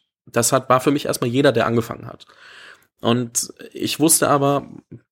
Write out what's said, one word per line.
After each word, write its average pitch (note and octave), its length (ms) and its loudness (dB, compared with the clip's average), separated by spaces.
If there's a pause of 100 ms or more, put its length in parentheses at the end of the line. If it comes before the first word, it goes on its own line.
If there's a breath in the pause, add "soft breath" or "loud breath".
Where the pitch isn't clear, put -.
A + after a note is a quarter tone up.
(260)
das - 260 0
hat, C3 160 0
war B2+ 120 4
für D3 100 0
mich C#3+ 160 -2
erstmal - 240 -4
jeder, C#3 220 4
der A#2 140 0
angefangen A#2 400 -2
hat. - 200 -20 (760 loud breath)
Und A#2 520 -2 (220)
ich - 260 -6
wusste D#3 280 2
aber, C#3 380 0 (460)